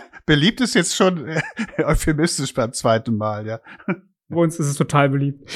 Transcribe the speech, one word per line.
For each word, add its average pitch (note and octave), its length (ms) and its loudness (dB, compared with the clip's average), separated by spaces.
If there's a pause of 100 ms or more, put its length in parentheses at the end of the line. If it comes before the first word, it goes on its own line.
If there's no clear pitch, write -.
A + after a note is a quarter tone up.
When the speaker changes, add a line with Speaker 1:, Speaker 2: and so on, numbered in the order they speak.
Speaker 1:
<laughs> - 240 -20
Beliebt D#3+ 380 2
ist A3+ 100 -2
jetzt F3 240 2
schon, D#3 320 2
äh, D#3+ 140 -2 (360)
<laughs> C#3+ 60 2
euphemistisch D3 720 0
beim A#2 180 -2
zweiten A2+ 460 0
Mal, G#2+ 280 -4
ja. A2 140 -8 (720)
Speaker 2:
Bei D#3 60 -4
uns E3 220 2
ist D3 100 0
es C#3+ 80 -2
total C#3+ 340 2
beliebt. C#3 460 -4